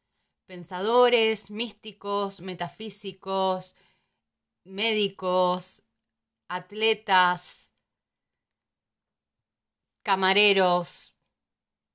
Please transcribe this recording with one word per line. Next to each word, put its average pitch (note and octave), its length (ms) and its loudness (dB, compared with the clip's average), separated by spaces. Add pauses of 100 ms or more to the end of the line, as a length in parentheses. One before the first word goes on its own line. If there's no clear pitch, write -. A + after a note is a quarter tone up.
(480)
pensadores, A3 1040 0
místicos, G3+ 880 -8
metafísicos, F#3+ 1400 -6 (880)
médicos, F#3+ 1200 -2 (640)
atletas, F#3 1200 0 (2250)
camareros, F#3+ 1120 2 (800)